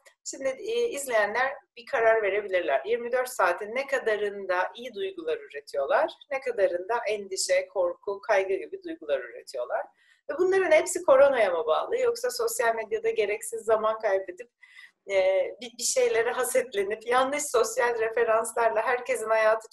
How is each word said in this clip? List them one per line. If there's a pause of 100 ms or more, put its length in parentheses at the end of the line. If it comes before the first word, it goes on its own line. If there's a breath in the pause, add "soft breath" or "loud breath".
(260 soft breath)
şimdi,
e,
izleyenler (240)
bir
karar
verebilirler.
Yirmi
dört
saatin
ne
kadarında
iyi
duygular
üretiyorlar, (200)
ne
kadarında
endişe,
korku,
kaygı
gibi
duygular
üretiyorlar. (460 soft breath)
Ve
bunların
hepsi
koronaya
mı
bağlı?
Yoksa
sosyal
medyada
gereksiz
zaman
kaybedip, (640 loud breath)
e, (460)
bir,
bir
şeylere
hasetlenip
yanlış
sosyal
referanslarla
"herkesin
hayatı